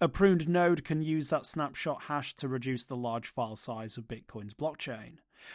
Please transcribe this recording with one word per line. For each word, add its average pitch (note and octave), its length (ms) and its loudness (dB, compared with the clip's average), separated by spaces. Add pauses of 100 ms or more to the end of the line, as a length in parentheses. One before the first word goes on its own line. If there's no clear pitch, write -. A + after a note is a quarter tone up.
A E3+ 80 4
pruned F3+ 400 6
node F3 340 6
can D#3 200 0
use D#3 260 0
that D3+ 160 2
snapshot D3 580 -4
hash D3 300 -4
to - 140 -4
reduce B2+ 380 -4
the B2+ 120 -6
large A#2 300 -4
file A2 280 -4
size A2 400 -6
of A2+ 120 -10
Bitcoin's G#2+ 480 -12
blockchain. B2 640 -8 (360)